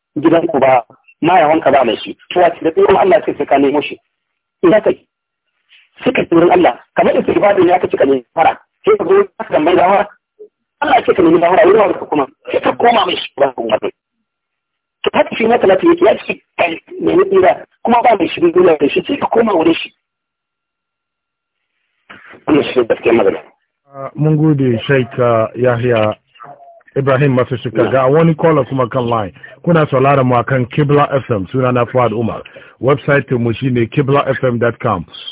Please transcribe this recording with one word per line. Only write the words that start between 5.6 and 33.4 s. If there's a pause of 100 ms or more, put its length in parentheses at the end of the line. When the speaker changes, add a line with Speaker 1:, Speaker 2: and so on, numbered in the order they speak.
Speaker 1:
Suka
tsoron
Allah, (160)
kamar
istighfari
ne
aka
ce
ka
nemi (100)
fara. (300)
Sai
ka
zo (120)
ka
tambayi
gawara. (720)
Allah
ya
ce
ka
nemi
gawara,
wurin
wa
kuma. (240)
Sai
ka
koma
mai
shi
ba
ku
wani. (1120)
To
haka
shi
ma
talatu
yake,
ya
ce (180)
ka (360)
nemi
tsira, (180)
kuma
ba
mai
shi
duniya
da
shi,
sai
ka
koma
wurin
shi. (2500)
Wannan
shi
ne
gaskiyar
magana. (540)
Speaker 2:
Ah,
mun
gode
Sheikh,
ah,
Yahya (840)
Ibrahim
Masu
Shika.
Speaker 1:
Yeah.
Speaker 2:
Ga
wani
caller
kuma
kan
line. (320)
Kuna
sauraron
mu
akan
Kibla
F
M.
Sunana
Fuad
Umar. (380)
Website
mu